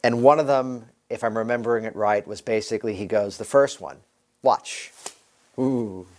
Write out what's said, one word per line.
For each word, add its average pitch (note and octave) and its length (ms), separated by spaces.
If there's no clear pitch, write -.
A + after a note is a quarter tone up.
And A#2+ 180
one D3 180
of D3+ 60
them, B2+ 400
if A#2 140
I'm A2 120
remembering A#2 500
it - 100
right, G#2 320
was G2+ 120
basically, A2 540
he G2 140
goes, G2+ 300
the G#2 80
first C#3 360
one, C#2+ 160
"Watch. - 500
Ooh. A#2 480